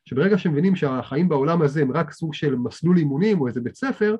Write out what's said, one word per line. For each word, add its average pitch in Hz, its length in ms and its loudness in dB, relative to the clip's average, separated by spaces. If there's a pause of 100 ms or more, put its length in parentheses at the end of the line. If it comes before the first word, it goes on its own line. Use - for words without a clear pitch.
שברגע 185 320 2
שמבינים 185 380 2
שהחיים 131 540 -2
בעולם 156 320 2
הזה 147 200 0
הם 131 100 2
רק 156 200 -4
סוג 160 220 -8
של 143 220 -2
מסלול 156 420 0
אימונים 165 440 2
או 127 60 0
איזה 120 140 -4
בית 120 140 -8
ספר, 220 440 -2